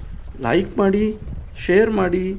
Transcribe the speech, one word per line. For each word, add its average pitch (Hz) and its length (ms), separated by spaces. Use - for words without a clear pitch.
like 143 360
ಮಾಡಿ, 208 400
share 214 260
ಮಾಡಿ 185 480